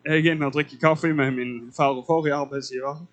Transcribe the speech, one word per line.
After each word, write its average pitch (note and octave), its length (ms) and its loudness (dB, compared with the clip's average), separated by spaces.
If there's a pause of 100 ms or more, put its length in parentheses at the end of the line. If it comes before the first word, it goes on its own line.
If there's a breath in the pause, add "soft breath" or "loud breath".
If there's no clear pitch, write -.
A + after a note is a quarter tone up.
jeg D#3+ 160 0
er E3 160 4
inne D3 160 0
og B2 80 -2
drikker C#3+ 240 -4
kaffe D#3+ 320 4
med C3 240 2
min B2 400 -6
far C#3 160 4
og B2+ 160 -8
forrige D3+ 320 2
arbeidsgiver C#3 720 -8